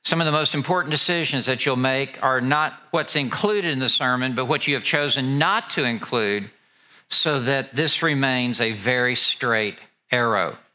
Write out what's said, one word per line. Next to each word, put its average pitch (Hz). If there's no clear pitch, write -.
Some 165
of 165
the 151
most 151
important 170
decisions 151
that 127
you'll 135
make 131
are 131
not 147
what's 156
included 180
in 135
the 131
sermon, 127
but 127
what 139
you 143
have 123
chosen 143
not 190
to 156
include, 104
so 151
that 131
this 151
remains 131
a 113
very 123
straight 110
arrow 110